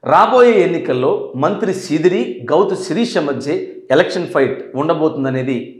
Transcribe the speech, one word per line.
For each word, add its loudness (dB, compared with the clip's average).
రాబోయే 6
ఎన్నికల్లో 0
మంత్రి -2
సీదిరి, 0
గౌతు 2
శిరీష -2
మధ్య -2
ఎలక్షన్ 2
ఫైట్ 0
ఉండబోతుందనేది -2